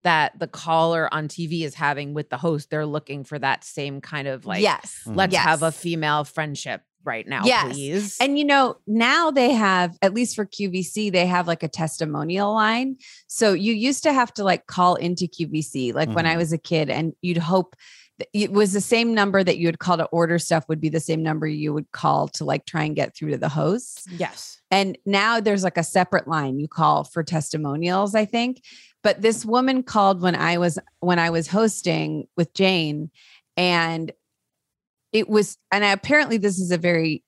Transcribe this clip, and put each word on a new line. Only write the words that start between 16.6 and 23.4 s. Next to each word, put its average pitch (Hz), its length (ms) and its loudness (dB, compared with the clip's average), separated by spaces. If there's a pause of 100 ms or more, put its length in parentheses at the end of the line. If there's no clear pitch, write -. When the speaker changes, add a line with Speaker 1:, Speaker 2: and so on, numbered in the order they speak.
Speaker 2:
and 160 320 -2
you'd 175 160 0
hope 175 400 0 (560)
it 208 180 0
was 202 220 4
the 202 80 0
same 233 320 2
number 196 300 2
that 175 140 2
you 170 100 0
would 165 120 0
call 175 180 0
to 160 80 0
order 170 340 2
stuff 160 300 0
would 160 120 -2
be 156 80 0
the 165 100 0
same 160 240 -2
number 156 240 -2
you 151 260 -4
would 151 180 -6
call 147 380 0
to, - 160 -8
like, 147 200 -2
try 156 180 -4
and 151 120 -4
get 147 200 -4
through 151 160 -6
to 143 60 -4
the 156 120 -4